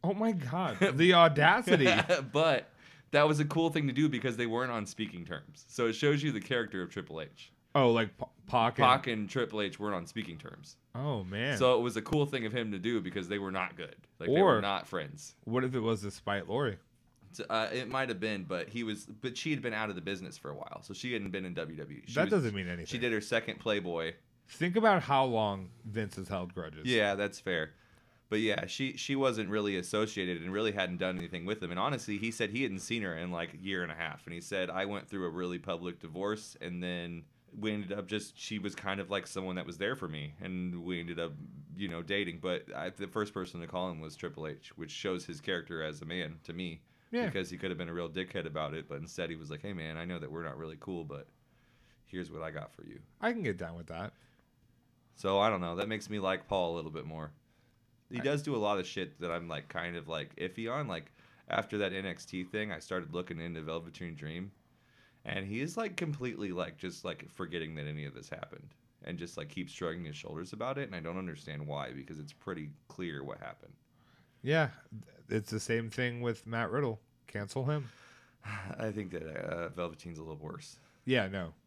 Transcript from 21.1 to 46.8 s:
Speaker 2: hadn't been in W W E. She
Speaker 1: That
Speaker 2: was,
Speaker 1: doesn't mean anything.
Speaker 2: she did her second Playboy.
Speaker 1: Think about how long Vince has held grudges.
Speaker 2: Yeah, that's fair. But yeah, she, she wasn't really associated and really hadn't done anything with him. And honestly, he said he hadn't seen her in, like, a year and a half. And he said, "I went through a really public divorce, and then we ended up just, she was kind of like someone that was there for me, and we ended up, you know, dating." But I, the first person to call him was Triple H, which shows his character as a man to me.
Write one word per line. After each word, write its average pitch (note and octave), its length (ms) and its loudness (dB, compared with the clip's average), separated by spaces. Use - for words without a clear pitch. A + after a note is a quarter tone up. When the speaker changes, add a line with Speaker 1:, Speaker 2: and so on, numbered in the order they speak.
Speaker 2:
hadn't G2+ 180 -2
been F#2+ 140 -4
in F2+ 100 -6
W D#2+ 240 -6
W D2 200 -10
E. - 80 -16
She A2 80 -10
Speaker 1:
That D3 100 4
Speaker 2:
was, G3 60 0
Speaker 1:
doesn't C3+ 260 2
mean F#2 100 -2
anything. E2+ 200 -4
Speaker 2:
she B2+ 120 -4
did A#2+ 140 2
her G#2+ 80 2
second A2+ 400 0
Playboy. F2 540 0
Speaker 1:
Think F3 260 0
about G#3+ 280 6
how C3+ 240 6
long G#2 420 2
Vince G#2+ 320 -4
has F#2+ 100 -6
held F2+ 280 -4
grudges. D#2 320 -8
Speaker 2:
Yeah, G#2+ 280 6
that's G2+ 240 0
fair. D#2+ 320 0
But G#2+ 100 4
yeah, G#2+ 260 2
she, C3 300 -4
she C#3 180 -2
wasn't A#2+ 340 2
really G#2 280 2
associated F2+ 680 0
and F2+ 100 -4
really G#2 200 2
hadn't F2+ 260 0
done F#2 200 0
anything E2+ 280 -6
with G#2+ 160 -2
him. E2+ 80 -4
And F2 80 -2
honestly, G#2+ 400 0
he A2+ 140 -2
said G#2+ 180 0
he A#2+ 140 0
hadn't F#2+ 160 -2
seen A2+ 220 -2
her F2 140 -2
in, F2 140 -4
like, E2+ 240 -4
a D#2+ 40 -14
year F#2+ 260 -2
and D#2+ 80 -6
a - 20 -6
half. D#2+ 320 -6
And E2+ 80 -8
he F2 60 -8
said, F#2 300 -2
"I F#2 160 0
went G2+ 220 -6
through F#2+ 180 -4
a E2 40 0
really F2+ 300 -2
public F2 400 -4
divorce, G2 600 -4
and F2 220 -6
then E2+ 400 -4
we G#2+ 140 0
ended G2+ 200 -4
up G2+ 160 -4
just, G#2 300 -4
she A2 220 -6
was F#2 140 -4
kind G2 260 -4
of F2 100 -6
like G2 180 0
someone F#2 280 -4
that F2 100 -4
was E2 120 -10
there G#2 180 0
for F#2+ 120 -6
me, D2+ 320 -6
and F2+ 440 -4
we F2 160 -2
ended E2+ 200 -6
up, E2 120 -2
you G2 120 -4
know, E2+ 140 -4
dating." F2 400 0
But F2+ 220 0
I, F2 160 -4
the G2 180 -8
first G#2 240 -2
person F2+ 280 -6
to E2+ 80 -8
call F#2 220 -2
him D#2+ 100 -8
was D#2 160 -10
Triple D#2 320 -6
H, - 280 -12
which D#2+ 160 -10
shows F#2 320 -2
his D#2 160 -10
character E2+ 420 -4
as D#2 200 -6
a - 40 -10
man E2 380 -4
to E2+ 80 -12
me. E2 280 -8